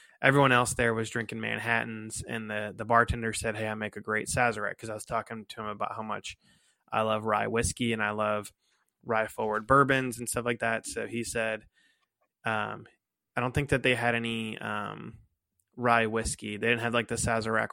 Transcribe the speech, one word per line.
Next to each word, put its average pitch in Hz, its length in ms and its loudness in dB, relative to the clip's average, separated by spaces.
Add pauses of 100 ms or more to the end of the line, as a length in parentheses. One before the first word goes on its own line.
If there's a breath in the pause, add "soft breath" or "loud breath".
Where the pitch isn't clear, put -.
(200 soft breath)
everyone 135 320 8
else 123 220 6
there 117 180 2
was 113 160 -2
drinking 113 320 -6
Manhattans, 113 880 -4
and 110 220 -6
the, 107 260 -4
the 110 80 -8
bartender 117 480 4
said, 110 240 -4
"Hey, 110 120 -2
I 107 60 -2
make 107 220 -6
a 104 40 -8
great 107 280 -2
Sazerac," 110 480 2
'cause 113 140 -10
I 107 40 -6
was 107 120 -12
talking 110 400 -6
to - 160 -12
him 107 60 -6
about 104 280 -4
how 110 60 -6
much 104 340 -8 (560)
I 113 100 2
love 110 220 0
rye 107 220 2
whiskey 113 480 0
and 110 80 -2
I 104 80 0
love 107 420 -2 (520)
rye 110 220 2
forward 110 400 -2
bourbons 131 520 4
and 120 100 -8
stuff 120 160 -4
like 120 160 -2
that. 113 260 -2
So 107 200 -6
he 113 180 -6
said, 110 400 -4 (800)
um, 107 420 -4 (480)
"I 120 60 -2
don't 123 140 0
think 143 160 0
that 131 120 2
they 127 120 4
had 120 200 2
any, 113 440 -4
um, 107 600 -8 (580)
rye 117 300 4
whiskey. 110 520 -4
They 107 100 0
didn't 117 140 2
have, 117 100 0
like, 117 160 2
the 120 60 -4
Sazerac 113 580 0